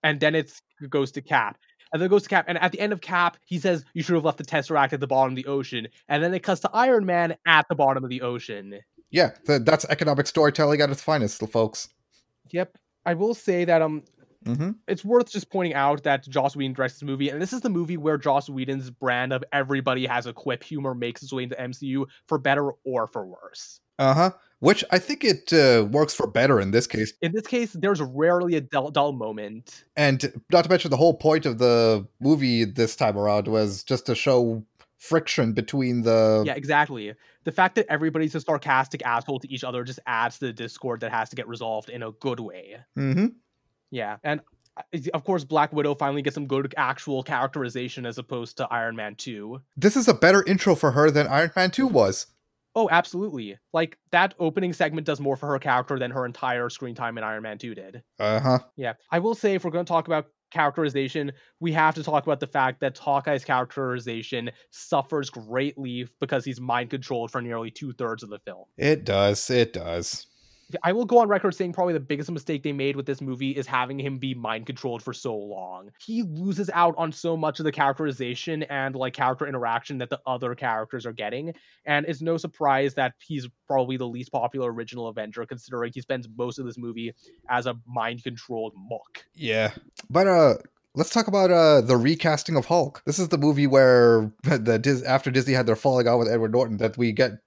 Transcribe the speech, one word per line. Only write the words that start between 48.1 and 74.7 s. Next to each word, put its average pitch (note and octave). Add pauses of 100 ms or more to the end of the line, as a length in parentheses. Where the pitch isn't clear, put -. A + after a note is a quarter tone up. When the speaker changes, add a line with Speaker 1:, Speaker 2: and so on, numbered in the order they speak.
Speaker 1:
opposed A#2+
to B2
Iron A2+
Man G#2+
two. A2+ (160)
Speaker 2:
This G3+
is B3
a A#3+
better F#3+
intro F#3
for D3+
her D3
than D3
Iron D#3
Man F#3
two C4
was. A#2 (480)
Speaker 1:
Oh, A3
absolutely. D#3+ (160)
Like, E3 (120)
that F#3
opening F3+
segment D#3
does C#3+
more C#3
for C#3+
her C#3
character C3
than B2
her B2+
entire A#2+
screen A#2+
time A#2
in A2
Iron G#2+
Man G#2+
two A#2
did. G2 (160)
Speaker 2:
Uh-huh. A#2 (160)
Speaker 1:
Yeah. A#2+ (180)
I E3+
will A3
say, G#3
if F3
we're E3+
gonna F3
talk E3
about D#3 (240)
characterization, C#3+ (300)
we E3
have D#3
to D#3+
talk D3
about C#3+
the C#3
fact C3
that C3+
Hawkeye's C#3
characterization B2 (220)
suffers C#3
greatly B2 (120)
because C3
he's B2
mind B2
controlled B2+
for C3
nearly A2+
two-thirds A#2+
of G2+
the G#2
film. F#2 (120)
Speaker 2:
It D3
does. G2+
It A#2+
does. E2+ (560)
Speaker 1:
I F3
will A#3
go A#3+
on A3+
record G3
saying F3+
probably F3+
the D#3+
biggest C#3+
mistake D3+
they D3
made C#3
with C#3
this C#3
movie C3+
is C3+
having B2+
him C3+
be C3
mind A2+
controlled A#2+